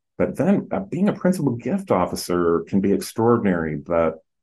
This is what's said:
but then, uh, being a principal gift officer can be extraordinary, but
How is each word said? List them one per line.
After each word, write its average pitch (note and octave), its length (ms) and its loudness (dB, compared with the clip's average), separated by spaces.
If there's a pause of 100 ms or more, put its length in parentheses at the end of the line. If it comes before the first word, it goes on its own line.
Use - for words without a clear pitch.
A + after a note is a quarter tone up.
(160)
but - 200 -2
then, F3 360 0
uh, - 80 -2
being F3+ 280 -2
a F#3 60 0
principal D3+ 420 0
gift F#3+ 340 -4
officer F2 800 0
can G2 120 0
be G2 120 2
extraordinary, F#2+ 840 0
but E2 420 0 (240)